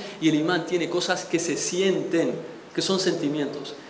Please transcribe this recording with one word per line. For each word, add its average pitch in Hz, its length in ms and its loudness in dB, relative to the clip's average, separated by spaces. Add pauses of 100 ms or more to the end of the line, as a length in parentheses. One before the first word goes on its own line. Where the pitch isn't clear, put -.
(200)
Y 160 100 6
el 151 60 6
imán 160 300 2
tiene 170 240 0
cosas 180 360 0
que 175 120 0
se 160 200 0
sienten, 165 1000 0 (180)
que 160 80 0
son 190 180 2
sentimientos. 151 720 -2 (160)